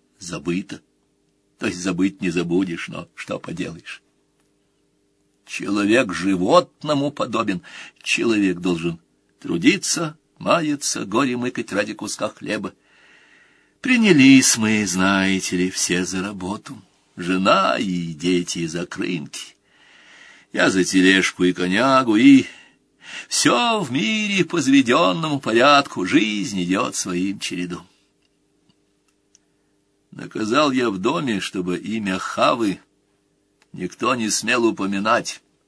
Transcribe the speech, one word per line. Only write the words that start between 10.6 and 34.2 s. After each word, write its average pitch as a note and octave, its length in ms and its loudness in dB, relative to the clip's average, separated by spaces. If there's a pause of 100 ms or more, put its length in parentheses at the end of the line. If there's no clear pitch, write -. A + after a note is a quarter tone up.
горе B2 320 0
мыкать A#2+ 360 -6
ради G#2+ 220 -2
куска G#2+ 340 -8
хлеба. G#2 460 -8 (1040)
Принялись D#3 760 6
мы, G#2+ 300 2
знаете F#2+ 720 0
ли, F2+ 140 0
все F2+ 340 -2
за F#2 180 -6
работу. G#2 580 -10 (360)
Жена G2 600 0
и F#2+ 380 -4
дети F2+ 520 -2
за E2+ 200 -6
крынки. - 720 -10 (960)
Я D3 180 2
за F#2+ 140 2
тележку F#2 580 4
и F2+ 100 4
конягу, A2+ 600 2
и C3 320 8 (800)
все A#3 520 0
в C#3 100 -6
мире G3+ 540 -2
по E3+ 160 -4
заведенному C#3+ 800 2
порядку, B2 640 2
жизнь G2+ 560 -2
идет G2 320 -2
своим F#2+ 460 -4
чередом. F2+ 460 -8 (2250)
Наказал C3 600 -2
я B2+ 160 0
в G2 80 -2
доме, A#2+ 440 -2
чтобы F2+ 360 -6
имя G2+ 420 -4
Хавы A2+ 640 0 (920)
никто A#2 420 -4
не A2+ 160 -2